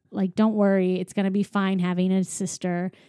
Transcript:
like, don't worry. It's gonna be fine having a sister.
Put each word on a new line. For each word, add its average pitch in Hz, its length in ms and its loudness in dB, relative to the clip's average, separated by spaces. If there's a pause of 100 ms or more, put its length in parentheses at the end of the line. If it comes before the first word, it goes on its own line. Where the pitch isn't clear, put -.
(120)
like, 190 240 -4
don't 220 180 2
worry. 196 460 2
It's 185 140 -8
gonna 196 180 0
be 202 120 0
fine 190 360 0
having 180 320 0
a 190 140 2
sister. 180 640 -4 (180)